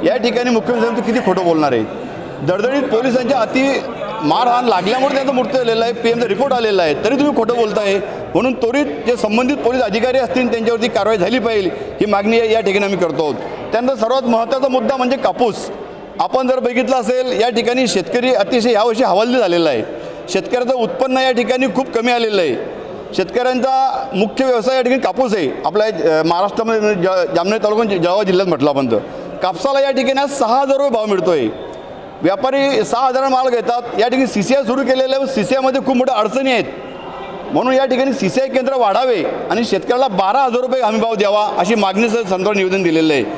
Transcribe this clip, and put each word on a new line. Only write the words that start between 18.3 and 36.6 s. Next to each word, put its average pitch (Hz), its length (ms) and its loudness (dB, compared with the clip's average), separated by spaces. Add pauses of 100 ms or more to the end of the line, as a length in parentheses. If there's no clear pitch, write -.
अतिशय 233 380 2
यावर्षी 226 300 2
हवालदिल 226 360 2
झालेला 170 320 2
आहे. 113 120 0 (460)
शेतकऱ्याचं 240 460 0
उत्पन्न 254 440 0
या 262 140 2
ठिकाणी 247 340 0
खूप 262 240 -2
कमी 233 220 0
आलेलं 214 300 2
आहे. - 420 -4 (320)
शेतकऱ्यांचा 254 960 0
मुख्य 214 300 0
व्यवसाय 254 320 2
या 254 60 2
ठिकाणी 247 180 2
कापूस 220 340 0
आहे. 165 140 0 (160)
आपल्या, 165 560 2
अ, - 20 0
महाराष्ट्रामध्ये 208 580 0
म्हणजे 214 220 0
ज-, 185 320 0
जामनेर 190 300 2
तालुका, 214 200 2
जळगाव 185 380 0
जिल्ह्यात 185 260 2
म्हटलं 147 220 2
आपण 135 200 0
तर, 110 60 2 (460)
कापसाला 269 380 0
या 277 100 2
ठिकाणी 262 300 0
आज 277 180 -2
सहा 247 220 2
हजार 269 160 2
रुपये 277 140 2
भाव 220 160 0
मिळतोय. 175 420 2 (720)
व्यापारी 254 640 2
सहा 247 220 0
हजार 262 220 0
माल 254 200 2
घेतात. 240 340 0 (180)
या 233 80 4
ठिकाणी 262 180 2
सीसीआय 233 360 0
सुरू 254 200 0
केलेलं 262 340 0
आहे, 269 100 0
सीसीआयमध्ये 262 540 0
खूप 254 160 0
मोठ्या 254 180 2
अडचणी 247 380 0
आहेत, 208 120 2 (880)